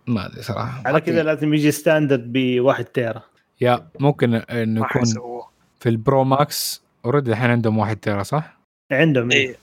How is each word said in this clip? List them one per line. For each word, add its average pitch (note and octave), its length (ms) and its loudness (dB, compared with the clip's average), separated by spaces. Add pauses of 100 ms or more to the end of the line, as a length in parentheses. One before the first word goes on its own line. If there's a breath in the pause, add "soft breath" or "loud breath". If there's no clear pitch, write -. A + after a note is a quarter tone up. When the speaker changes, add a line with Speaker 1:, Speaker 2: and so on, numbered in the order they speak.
Speaker 1:
ما A2 180 -2
أدري - 160 -14
صراحة. A#2 440 -8
Speaker 2:
على C3 80 0
Speaker 1:
ما D#3+ 60 2
Speaker 2:
كذا E3 220 0
Speaker 1:
أدري. D#3 120 -4
Speaker 2:
لازم D3+ 200 0
يجي D3+ 180 4
ستاندرد C#3+ 600 0
بواحد B2+ 520 0
تيرا. A2+ 360 -6 (400)
Speaker 1:
يا، B2 260 2 (120)
ممكن C3+ 340 2
إنه A2+ 480 -2
Speaker 3:
ما C3 60 0
Speaker 1:
يكون B2+ 140 0
Speaker 3:
حيسووه. A#2+ 460 -2 (320)
Speaker 1:
في B2 100 0
البرو A#2 340 2
ماكس، C3+ 580 -2 (240)
أوريدي B2+ 260 0
الحين A#2 180 2
عندهم A2+ 280 2
واحد G#2+ 200 -2
تيرا، G2+ 260 -4
صح؟ - 340 -6 (340)
Speaker 2:
عندهم، C3+ 400 2
إيه. C#3 160 2
Speaker 3:
إيه. B2 160 -14